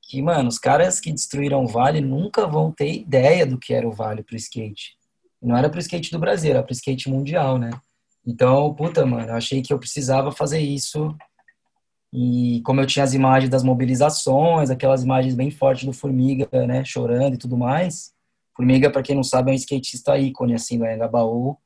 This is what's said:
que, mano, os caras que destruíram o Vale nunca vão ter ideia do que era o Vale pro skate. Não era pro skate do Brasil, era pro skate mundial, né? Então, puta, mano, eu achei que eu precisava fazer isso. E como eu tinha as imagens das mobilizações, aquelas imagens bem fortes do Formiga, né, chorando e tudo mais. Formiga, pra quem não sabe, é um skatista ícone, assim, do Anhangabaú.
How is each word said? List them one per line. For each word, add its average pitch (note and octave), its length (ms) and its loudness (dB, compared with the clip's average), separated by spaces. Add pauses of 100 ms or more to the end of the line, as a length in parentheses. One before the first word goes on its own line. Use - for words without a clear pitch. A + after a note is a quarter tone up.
que, - 180 -8
mano, D3 300 0
os - 80 -6
caras D#3+ 420 2
que D#3+ 100 -8
destruíram C#3+ 540 -2
o - 20 -2
Vale C3 360 2
nunca E3+ 440 -2
vão D#3 240 0
ter D3+ 220 -4
ideia D#3 540 4
do B2+ 120 -4
que - 140 -8
era A#2 160 -2
o A2+ 40 -6
Vale G#2+ 300 -8
pro A2+ 140 -14
skate. A2 640 -12 (420)
Não A#2+ 160 0
era D3 140 2
pro D#3+ 100 -8
skate - 300 -6
do E3+ 80 -6
Brasil, D#3+ 320 0
era C3 120 2
pro - 120 -6
skate C3 340 -6
mundial, C3+ 500 -2
né? A#2 120 -4 (560)
Então, C3 480 4
puta, D#3+ 320 0
mano, A#2 220 -2
eu A2+ 60 -6
achei B2 280 -2
que C3 100 -2
eu C#3+ 60 0
precisava C3+ 520 -2
fazer D3 300 -2
isso. D3+ 540 -4 (1000)
E B2 520 0
como C3 160 2
eu C3+ 60 2
tinha C#3 180 0
as B2+ 80 2
imagens C3 380 4
das C3 120 2
mobilizações, C3+ 1080 2
aquelas C3 320 2
imagens C3 320 2
bem C3 160 0
fortes C3+ 340 0
do C3+ 80 -4
Formiga, C3 560 0 (180)
né, B2+ 180 0
chorando B2 500 0
e B2 40 -6
tudo B2 180 -4
mais. D3 560 -2 (440)
Formiga, C3 340 6
pra - 120 -2
quem C#3 140 0
não C#3 80 0
sabe, C3 260 2
é - 40 4
um - 20 0
skatista C3 600 -2
ícone, C3 380 0
assim, A#2 240 -4
do A#2 60 -2
Anhangabaú. A#2 800 -2